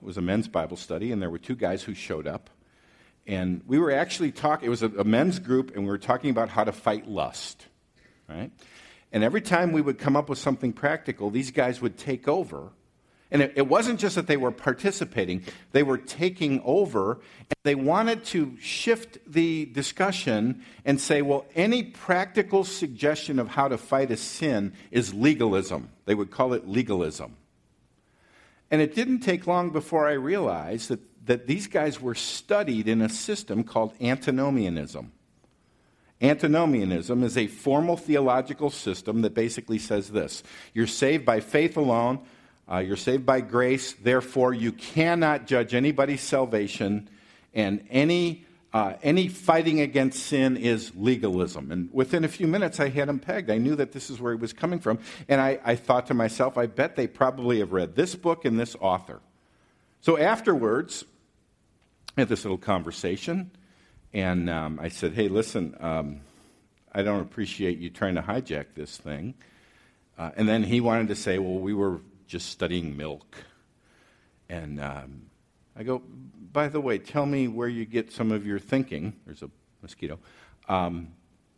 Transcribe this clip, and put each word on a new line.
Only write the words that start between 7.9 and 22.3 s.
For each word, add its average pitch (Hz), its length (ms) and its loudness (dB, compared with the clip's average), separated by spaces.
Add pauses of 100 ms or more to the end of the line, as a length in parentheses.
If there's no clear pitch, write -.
right? 82 220 -10 (640)
And 107 120 4
every 160 160 2
time 175 320 2
we 156 80 2
would 143 180 0
come 139 160 2
up 147 140 2
with 135 100 -4
something 127 360 -2
practical, 143 560 -2
these 127 200 -2
guys 127 300 0
would 110 160 -2
take 135 320 -6
over. 90 400 -2 (600)
And 143 100 4
it, 135 160 2
it 139 100 4
wasn't 220 320 2
just 185 180 0
that 170 100 -2
they 151 100 4
were 127 140 0
participating, 113 920 -2 (300)
they 143 100 6
were 135 140 2
taking 165 720 -2
over, 123 460 2 (260)
and - 240 -8
they 143 120 2
wanted 214 520 0
to 135 340 -2
shift - 560 -2 (100)
the 160 380 2
discussion 131 1000 0 (220)
and 139 160 2
say, 147 220 2
"Well, 139 320 0
any 220 280 2
practical 196 800 0